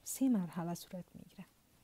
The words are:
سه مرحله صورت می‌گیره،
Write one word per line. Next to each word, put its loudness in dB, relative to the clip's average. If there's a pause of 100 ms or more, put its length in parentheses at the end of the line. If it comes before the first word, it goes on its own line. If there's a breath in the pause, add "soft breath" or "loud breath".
سه 2
مرحله 2
صورت -10 (100)
می‌گیره، -18 (380 soft breath)